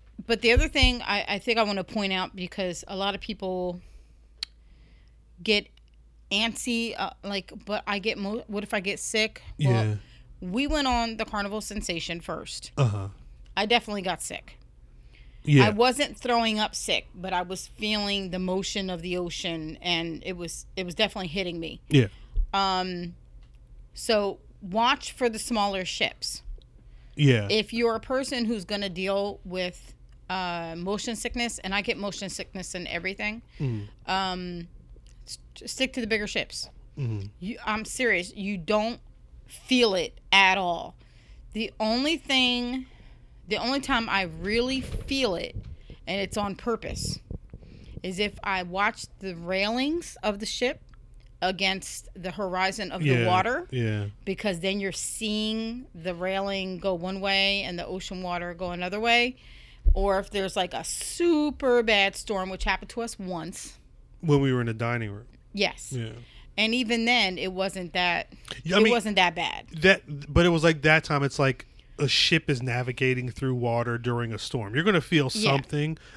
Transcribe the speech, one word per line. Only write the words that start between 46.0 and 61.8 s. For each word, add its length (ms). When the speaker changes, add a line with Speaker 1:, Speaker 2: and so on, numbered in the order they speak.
Speaker 1:
and 140
it's 160
on 180
purpose, 640
is 180
if 140
I 200
watch 420
the 160
railings 880
of 160
the 60
ship 360
against 760
the 160
horizon 600
of 100
the 80
Speaker 2:
Yeah, 180
Speaker 1:
water, 420
Speaker 2:
yeah. 360
Speaker 1:
because 380
then 180
you're 140
seeing 1000
the 220
railing 640
go 140
one 260
way 440
and 140
the 80
ocean 380
water 300
go 180
another 280
way. 360
Or 260
if 100
there's, 260
like, 180
a 120
super 1000